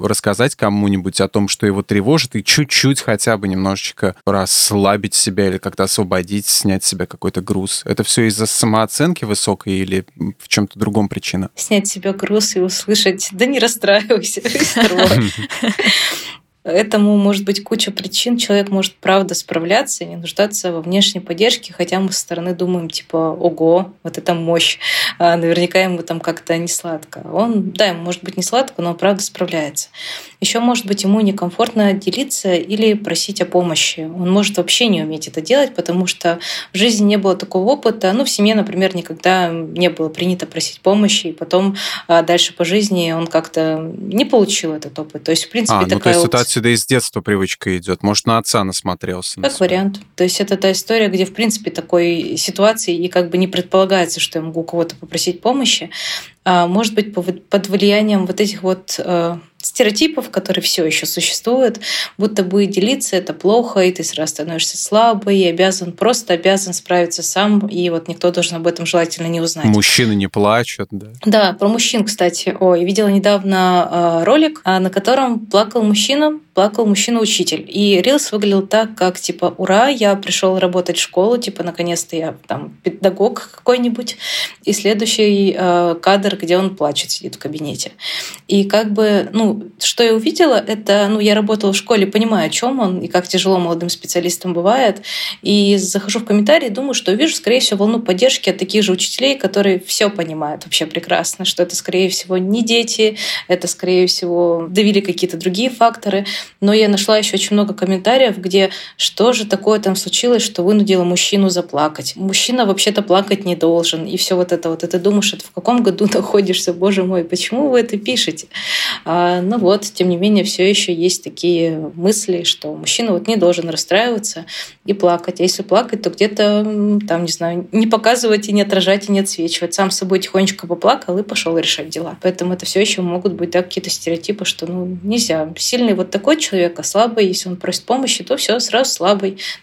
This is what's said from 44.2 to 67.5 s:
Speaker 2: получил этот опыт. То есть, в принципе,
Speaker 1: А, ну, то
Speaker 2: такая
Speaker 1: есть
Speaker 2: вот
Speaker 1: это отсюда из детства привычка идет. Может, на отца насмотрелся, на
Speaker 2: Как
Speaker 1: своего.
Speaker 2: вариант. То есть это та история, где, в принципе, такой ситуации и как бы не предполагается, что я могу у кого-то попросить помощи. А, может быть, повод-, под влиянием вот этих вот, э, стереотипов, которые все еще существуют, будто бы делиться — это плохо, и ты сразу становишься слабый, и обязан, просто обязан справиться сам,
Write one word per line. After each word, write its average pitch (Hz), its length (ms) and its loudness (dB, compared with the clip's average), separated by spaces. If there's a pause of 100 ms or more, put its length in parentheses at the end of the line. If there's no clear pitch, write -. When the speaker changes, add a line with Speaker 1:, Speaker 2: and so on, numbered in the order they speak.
Speaker 2:
получил 196 480 2
этот 151 260 -12
опыт. 151 240 -12
То 160 80 0
есть, 165 140 0
в - 40 -18
принципе, 220 280 0
Speaker 1:
А, 92 40 4
ну, 92 60 2
то 92 80 2
Speaker 2:
такая - 180 2
Speaker 1:
есть 170 120 4
Speaker 2:
вот 113 80 0
Speaker 1:
это 123 80 4
отсюда 117 320 0
из 110 140 0
детства 123 340 0
привычка 95 560 -2
идет. 90 260 -4
Может, 104 220 0
на 117 140 4
отца 113 240 0
насмотрелся, 90 760 -6
на 269 80 -2
Speaker 2:
Как 269 100 -4
Speaker 1:
своего. 180 180 2
Speaker 2:
вариант. 196 240 -2 (160)
То 180 80 0
есть 180 180 0
это 202 160 -2
та 196 140 2
история, 220 360 0
где, 185 180 0
в - 80 -12
принципе, 214 360 -2
такой 170 680 -2
ситуации 196 580 0
и 175 140 -2
как 180 200 0
бы 180 80 -2
не 185 100 2
предполагается, 185 720 0
что - 200 -4
я 156 60 -6
могу 165 160 -6
у - 20 -4
кого-то 170 320 -4
попросить 175 440 -4
помощи. 247 520 0 (520)
А, 175 240 4
может 214 280 0
быть, 208 180 -2
повод-, 180 360 -6
под 196 200 0
влиянием 202 560 2
вот 180 160 -2
этих 202 220 -2
вот, 185 340 -4
э, 170 400 -2 (240)
стереотипов, 247 680 0
которые 190 320 -4
все - 220 -2
еще 156 200 -2
существуют, 233 720 0 (380)
будто 208 260 0
бы 196 220 2
делиться — 214 520 -2
это 175 160 -4
плохо, 220 480 2
и 185 100 4
ты 170 120 -6
сразу 156 280 -6
становишься 165 440 -4
слабый, 208 640 2
и 185 100 4
обязан, 175 440 0
просто 214 420 0
обязан 190 400 0
справиться 175 480 -2
сам, 202 460 0